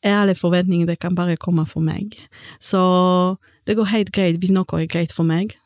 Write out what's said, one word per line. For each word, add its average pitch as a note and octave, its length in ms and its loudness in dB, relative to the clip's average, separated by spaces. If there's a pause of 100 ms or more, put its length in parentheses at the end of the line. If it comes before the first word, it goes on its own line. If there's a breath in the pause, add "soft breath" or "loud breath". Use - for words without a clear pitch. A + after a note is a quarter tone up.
Alle G3+ 300 2
forventninger, F3+ 560 0
det E3+ 80 -2
kan F3 160 -4
bare F3 240 0
komme E3+ 320 0
for D#3+ 160 -4
meg. G3+ 300 -4 (400 loud breath)
Så - 240 -2 (880 soft breath)
det G#3+ 100 0
går G#3 140 0
helt G#3 200 0
greit F3 300 0
hvis F#3 80 2
noe F#3 160 2 (140)
er D#3+ 100 -2
greit E3 240 -4
for - 100 -4
meg E3+ 300 0 (120)